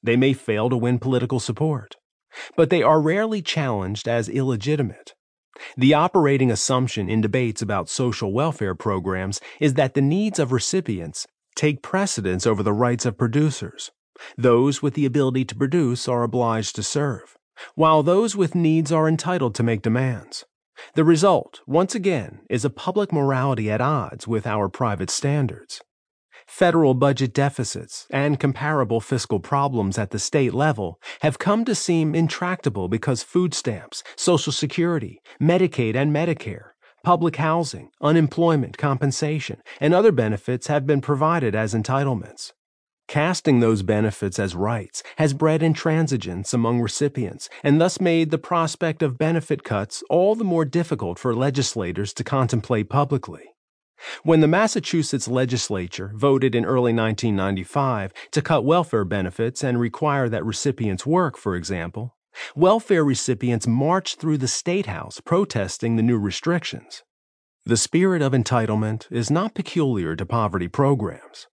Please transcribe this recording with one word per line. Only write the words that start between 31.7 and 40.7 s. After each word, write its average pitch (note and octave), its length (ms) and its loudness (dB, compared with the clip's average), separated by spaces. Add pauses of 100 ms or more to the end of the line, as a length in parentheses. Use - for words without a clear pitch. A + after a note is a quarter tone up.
seem E3 400 0
intractable D#3+ 760 -2
because A2+ 340 -2
food F3+ 300 0
stamps, - 500 -8 (140)
Social D#3+ 340 2
Security, D#3+ 680 -4 (200)
Medicaid D3+ 540 2
and C#3+ 180 2
Medicare, D3+ 580 -4 (300)
public E3+ 360 2
housing, D#3+ 540 -2 (100)
unemployment D#3+ 760 2
compensation, C#3+ 840 -2 (180)
and D3+ 140 4
other G3+ 180 6
benefits A#2+ 560 -2
have D3 180 0